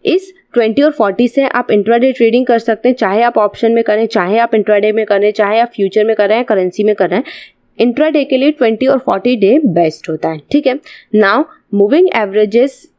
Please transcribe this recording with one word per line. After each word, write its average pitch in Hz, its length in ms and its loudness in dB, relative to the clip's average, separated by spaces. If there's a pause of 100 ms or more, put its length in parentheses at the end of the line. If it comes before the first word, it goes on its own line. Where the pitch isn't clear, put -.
इस 370 280 -2 (200)
ट्वेंटी 226 280 0
और 302 100 2
फ़ोर्टी 226 360 0
से 269 160 -2
आप 247 280 -4
इंट्राडे 233 400 2
ट्रेडिंग 240 340 0
कर 233 140 2
सकते 226 300 -2
हैं, 247 60 0
चाहे 208 260 0
आप 240 160 0
ऑप्शन 220 340 0
में 233 120 0
करें, 220 220 0
चाहे 202 320 -2
आप 233 180 0
इंट्राडे 214 360 2
में 214 140 -2
करें, 208 260 0
चाहे 208 280 0
आप 233 160 0
फ्यूचर 202 280 0
में 220 120 0
कर 202 120 0
रहे 214 100 2
हैं, 247 80 -2
करेंसी 190 380 -2
में 208 120 2
कर 170 140 -2
रहे 185 100 -2
हैं। 294 60 -6 (540)
इंट्राडे 285 440 0
के 262 140 -2
लिए 277 140 2
ट्वेंटी 240 360 -2
और 269 100 2
फ़ोर्टी 233 380 -2
डे 208 300 2
बेस्ट 165 440 -2
होता 160 200 -4
है, 156 120 -8 (100)
ठीक 294 160 0
है। 262 120 -2 (360)
Now, 214 280 2 (300)
मूविंग 226 420 2
एवरेजेस 214 840 -2